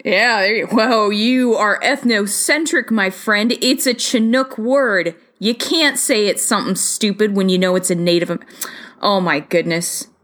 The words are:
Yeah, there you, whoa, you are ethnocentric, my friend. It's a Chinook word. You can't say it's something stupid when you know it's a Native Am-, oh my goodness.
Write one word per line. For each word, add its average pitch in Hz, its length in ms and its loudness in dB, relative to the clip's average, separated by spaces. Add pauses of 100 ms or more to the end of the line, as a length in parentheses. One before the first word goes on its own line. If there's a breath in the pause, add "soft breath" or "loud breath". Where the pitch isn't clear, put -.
Yeah, 214 380 2
there 202 140 2
you, 185 120 -2
whoa, 220 440 2
you 240 440 2
are 202 260 2
ethnocentric, 262 1120 0
my 202 180 2
friend. 214 520 0
It's 254 260 0
a 247 60 2
Chinook 247 640 0
word. 220 580 0 (240 soft breath)
You 220 160 0
can't 285 420 0
say 214 300 0
it's - 160 -2
something 190 320 -2
stupid 202 600 -2
when 190 140 2
you 185 80 2
know 185 180 2
it's 180 160 -2
a 180 40 0
Native 170 360 0
Am-, 170 80 -6 (640 loud breath)
oh 202 200 2
my 160 180 0
goodness. 170 680 -4 (160)